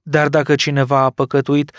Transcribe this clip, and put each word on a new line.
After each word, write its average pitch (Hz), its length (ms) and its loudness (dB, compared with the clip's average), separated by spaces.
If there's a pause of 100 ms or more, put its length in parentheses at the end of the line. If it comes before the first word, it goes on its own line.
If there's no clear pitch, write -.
Dar 147 260 0
dacă 147 260 0
cineva 139 440 0
a 131 120 2
păcătuit, 143 680 -2